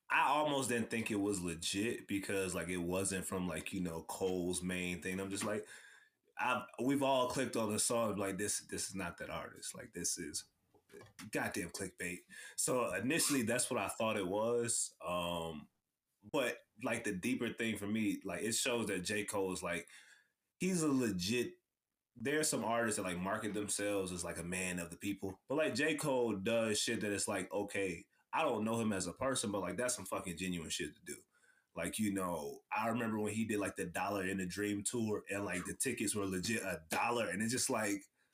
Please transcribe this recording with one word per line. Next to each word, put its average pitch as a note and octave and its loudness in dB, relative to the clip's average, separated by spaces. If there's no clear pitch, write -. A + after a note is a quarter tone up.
I D3+ 4
almost C#3+ 4
didn't A#2 2
think A2 0
it G#2 2
was G2+ 2
legit F2 0
because, G2 0
like, E2+ -2
it F2+ 0
wasn't F#2 0
from, F#2 0
like, D#2+ -4
you G2 -2
know, E2 -2
Cole's F2+ 0
main F2+ -2
thing. F#2 -2
I'm G2 -4
just G2 -2
like, G#2+ -2
I've, A#2+ 2
we've C#3 4
all C3 6
clicked A#2+ 0
on A2 2
the G#2+ 2
song, A2+ 2
like, G2 0
this, G#2 0
this F2+ -4
is - -10
not F2 -4
that D#2+ -8
artist. - -8
Like, - -12
this E2+ -2
is D#2+ -6
goddamn G#2 -2
clickbait. F2+ -6
So B2 2
initially, C3+ 2
that's A#2 2
what B2 0
I F#2+ 0
thought A2 0
it F#2+ 0
was. A2+ 2
Um, E2+ -2
but, C3 0
like, A#2 0
the G#2 0
deeper A#2+ 0
thing A2+ 0
for G2+ -4
me, G#2 2
like, F2+ -4
it A2+ 0
shows A#2+ 2
that F#2 0
J. G#2 0
Cole F#2+ 0
is, F2 -4
like, F2 -2
he's F#3 2
a D#3 4
legit, A#2+ 2
there C#3 0
are D3+ 4
some B2 2
artists A#2 2
that, G2 -2
like, F2+ 0
market G2+ -2
themselves G2+ 0
as, F2 -4
like, E2+ -4
a E2 -6
man F2+ -2
of E2+ -6
the E2+ -12
people. G2 -4
But, C3+ 0
like, D3 2
J. D#3 2
Cole C3 2
does G#2+ 2
shit A2+ 0
that G#2 0
it's G2 0
like, F#2+ -2
okay, G2 -2
I D3 2
don't A#2 2
know A2+ 2
him G#2+ 2
as F2+ 0
a E2+ -6
person, C3 0
but, G2+ 0
like, F#2 -2
that's B2 0
some F#2+ -8
fucking F#2 -4
genuine F2 -2
shit D#2 -4
to - -20
do. - -10
Like, E2+ -2
you G#2+ 2
know, F2 -2
I A2+ 0
remember A2+ 0
when G#2+ 0
he A2+ 0
did, G#2 2
like, F#2+ -2
the F#2 -2
Dollar F#2+ 0
in F#2+ 0
a F#2 -2
Dream G2+ 0
tour A2 0
and, G2+ -2
like, F2+ -2
the F#2+ -6
tickets A2+ 0
were G2+ 0
legit F#2+ 0
a F2+ -4
dollar. A#2 2
And F2+ -2
it's A2+ 2
just A#2+ 2
like, G#2+ 2